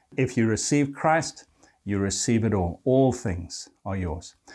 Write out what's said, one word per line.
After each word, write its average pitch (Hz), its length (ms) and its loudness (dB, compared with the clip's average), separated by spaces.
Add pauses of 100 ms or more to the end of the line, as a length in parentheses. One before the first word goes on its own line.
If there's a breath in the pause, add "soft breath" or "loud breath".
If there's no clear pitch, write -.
(160 loud breath)
If 127 200 0
you 113 120 4
receive 139 440 0
Christ, - 520 0 (400 soft breath)
you 101 140 -2
receive 104 460 0
it 107 80 0
all. 87 320 0
All 131 280 4
things 87 560 -8 (160)
are 98 120 -6
yours. 82 380 -6 (200 loud breath)